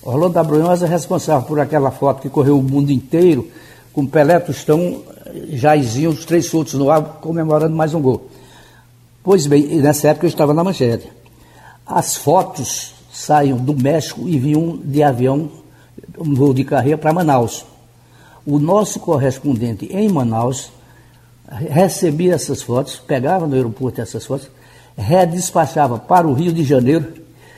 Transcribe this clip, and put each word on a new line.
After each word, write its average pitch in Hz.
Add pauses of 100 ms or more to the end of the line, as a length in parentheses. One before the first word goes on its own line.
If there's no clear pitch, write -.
Orlando 165
Abrunhosa 165
é -
responsável 156
por 151
aquela 139
foto 139
que 143
correu 143
o 131
mundo 143
inteiro, 160 (420)
com 143
Pelé, 156
Tostão, 170 (460)
Jairzinho, 143
os 147
três 170
soltos 160
no 139
ar, 156 (180)
comemorando 160
mais 160
um 170
gol. 127 (920)
Pois 180
bem, 143
e 165
nessa 147
época 151
eu -
estava 147
na 165
Manchete. 127 (760)
As -
fotos - (160)
saíam 147
do 127
México 139
e 160
vinham 151
de 143
avião, 135 (680)
um 151
voo 135
de 131
carreira, 143
pra 156
Manaus. 139 (840)
O 147
nosso 185
correspondente 123
em 208
Manaus 123 (800)
recebia 170
essas 139
fotos, 127
pegava 156
no 139
aeroporto 123
essas 113
fotos, - (480)
redespachava 160
para 175
o 139
Rio 165
de 165
Janeiro 127 (460)